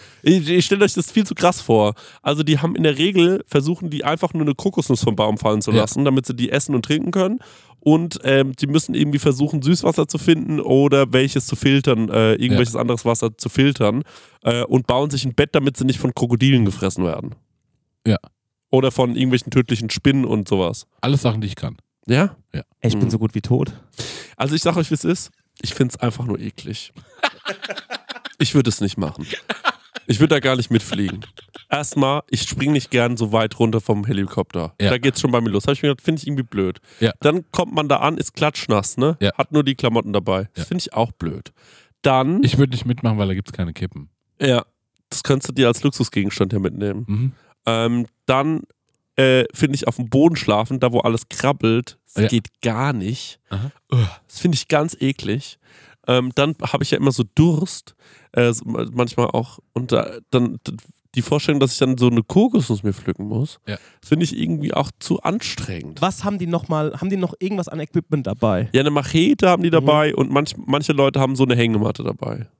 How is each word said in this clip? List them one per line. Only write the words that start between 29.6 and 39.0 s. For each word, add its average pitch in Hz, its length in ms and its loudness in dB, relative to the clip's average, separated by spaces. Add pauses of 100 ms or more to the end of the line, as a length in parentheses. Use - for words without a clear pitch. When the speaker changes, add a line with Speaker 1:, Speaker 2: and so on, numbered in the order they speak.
Speaker 1:
Ich 107 140 0
würd 156 120 4
da 143 80 2
gar 131 160 0
nicht 120 140 -4
mitfliegen. 101 540 -2 (460)
Erstmal, 143 580 0
ich - 140 -4
spring 143 300 -2
nicht 143 180 -2
gern 120 260 2
so 110 160 -2
weit 110 260 0
runter 113 220 2
vom 104 240 -2
Helikopter. 98 760 -4
Speaker 2:
Ja. 101 100 2
Speaker 1:
Da 123 80 2
geht's 131 220 -2
schon 135 100 0
bei 120 100 2
mir 117 100 0
los. 101 160 0
Hab 143 80 2
ich - 80 -8
mir 147 80 2
gedacht, 135 140 -6
find 156 160 0
ich - 60 -14
irgendwie 143 160 -4
blöd. 98 380 -4 (200)
Speaker 2:
Ja. 113 200 2
Speaker 1:
Dann 160 320 2
kommt - 200 -2
man 151 160 0
da 135 100 2
an, 156 200 0
ist - 160 -8
klatschnass, 117 640 -2
ne? 151 240 2